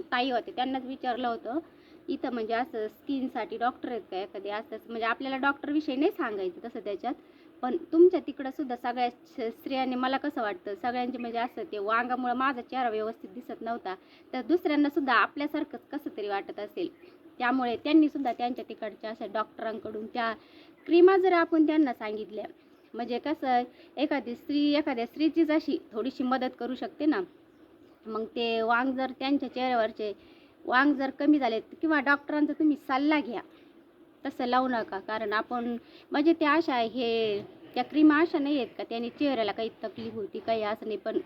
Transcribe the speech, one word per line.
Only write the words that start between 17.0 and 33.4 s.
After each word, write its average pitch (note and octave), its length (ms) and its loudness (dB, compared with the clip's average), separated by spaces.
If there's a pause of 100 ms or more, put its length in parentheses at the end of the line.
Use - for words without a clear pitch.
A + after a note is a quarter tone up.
त्यामुळे B3 380 0
त्यांनी D4+ 340 6
सुद्धा C4+ 240 -4
त्यांच्या B3 360 -4
तिकडच्या G#3+ 400 -10
अशा A3+ 160 -10
डॉक्टरांकडून G#3+ 800 -6
त्या A3+ 280 -2 (520)
क्रीमा F4+ 320 10
जर F#4 160 6
आपण E4 340 2
त्यांना D4+ 260 4
सांगितल्या, G#3+ 520 -8 (480)
म्हणजे A#3 260 -4
कसं D4 280 -2
आहे, B3 180 4 (320)
एखादी C4+ 380 -2
स्त्री, D4 380 2
एखाद्या C#4 320 0
स्त्रीचीच D4+ 460 2
अशी D#4 260 2 (140)
थोडीशी A#3+ 320 -4
मदत B3+ 360 0
करू A#3+ 160 -6
शकते C4+ 300 -6
ना. B3 160 2 (840)
मग A3 200 -4
ते A3+ 360 -2
वांग A#3+ 320 2
जर B3+ 260 -2
त्यांच्या C4+ 340 0
चेहऱ्यावरचे A3+ 600 0 (520)
वांग C4+ 280 4
जर C4 160 -2
कमी D4 300 4
झाले A3+ 200 0
किंवा D#4 400 0
डॉक्टरांचा C#4+ 540 0
तुम्ही D4+ 240 4 (100)
सल्ला C#4+ 320 2
घ्या, G#3 220 -6 (840)